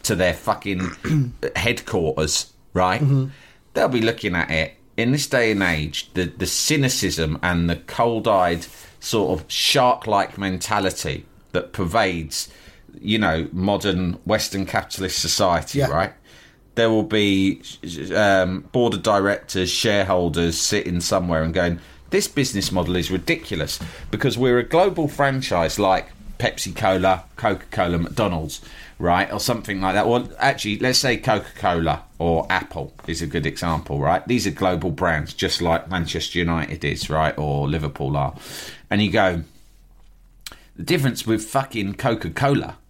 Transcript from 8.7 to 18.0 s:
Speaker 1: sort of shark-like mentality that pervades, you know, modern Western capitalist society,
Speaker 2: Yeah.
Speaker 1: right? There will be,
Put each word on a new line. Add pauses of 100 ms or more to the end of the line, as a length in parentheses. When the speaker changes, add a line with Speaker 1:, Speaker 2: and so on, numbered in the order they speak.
Speaker 1:
sort
of
shark-like
mentality (260)
that
pervades, (520)
you
know,
modern (100)
Western
capitalist
society,
Speaker 2:
Yeah.
Speaker 1:
right? (640)
There
will
be, (540)